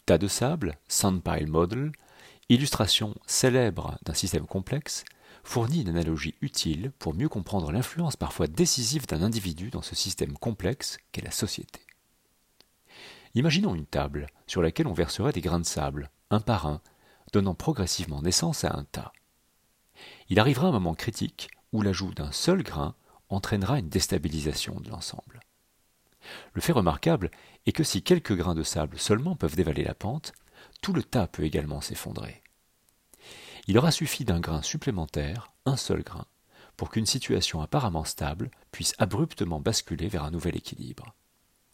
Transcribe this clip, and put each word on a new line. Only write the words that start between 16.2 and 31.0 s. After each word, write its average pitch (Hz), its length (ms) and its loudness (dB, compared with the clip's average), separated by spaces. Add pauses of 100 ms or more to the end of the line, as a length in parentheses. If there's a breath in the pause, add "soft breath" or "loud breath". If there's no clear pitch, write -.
un 104 100 4
par 104 260 0
un, 73 140 -2 (520 soft breath)
donnant 98 220 4
progressivement 87 680 -2
naissance 98 420 2
à 78 100 0
un 73 100 -4
tas. - 280 -12 (1160 loud breath)
Il 92 100 6
arrivera 135 280 6
un 170 40 4
moment 87 220 2
critique - 540 -6 (240)
où 110 100 2
l'ajout 95 320 0
d'un 76 180 -8
seul 180 300 2
grain 73 320 -4 (340 soft breath)
entraînera 101 500 0
une 85 120 -4
déstabilisation 76 880 0
de - 80 -12
l'ensemble. - 520 -12 (1120 loud breath)
Le - 80 -2
fait 170 100 4
remarquable 85 580 2 (360 loud breath)
est 101 60 4
que 156 120 2
si 92 180 -2
quelques 170 320 2
grains 87 200 2
de 80 80 2
sable 78 360 -2
seulement 139 380 2
peuvent 78 200 0
dévaler 78 280 2
la 69 100 -2
pente, 127 380 -6 (480 loud breath)
tout 190 140 -2
le 135 80 2